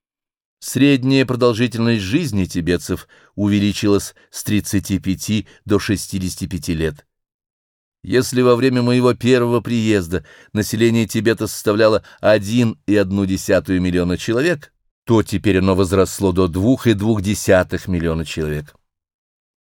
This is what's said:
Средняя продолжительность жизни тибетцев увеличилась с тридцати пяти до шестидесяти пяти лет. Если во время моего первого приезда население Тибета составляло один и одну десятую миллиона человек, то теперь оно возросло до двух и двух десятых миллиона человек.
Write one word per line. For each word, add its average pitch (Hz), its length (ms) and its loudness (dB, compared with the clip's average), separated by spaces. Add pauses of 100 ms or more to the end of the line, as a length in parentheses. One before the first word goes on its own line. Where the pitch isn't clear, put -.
(580)
Средняя 135 680 2
продолжительность 117 800 0
жизни 104 420 0
тибетцев 85 640 -4 (280)
увеличилась 101 760 0 (160)
с - 140 -14
тридцати 98 540 -2
пяти 98 480 -4 (180)
до 101 140 2
шестидесяти 95 680 -4
пяти 87 280 -6
лет. 78 320 -4 (960)
Если 127 400 0
во 123 120 6
время 123 280 2
моего 123 320 2
первого 120 480 0
приезда 104 640 -2 (260)
население 113 540 0
Тибета 110 400 0
составляло 107 580 0 (160)
один 110 640 2
и 101 100 2
одну 98 280 2
десятую 92 560 0
миллиона 87 380 0
человек, 147 560 -4 (300)
то 113 180 2
теперь 95 380 0
оно 95 140 2
возросло 95 580 0
до 92 140 2
двух 98 400 0
и 113 60 6
двух 104 300 0
десятых 92 680 0
миллиона 82 380 -2
человек. 76 480 -8 (880)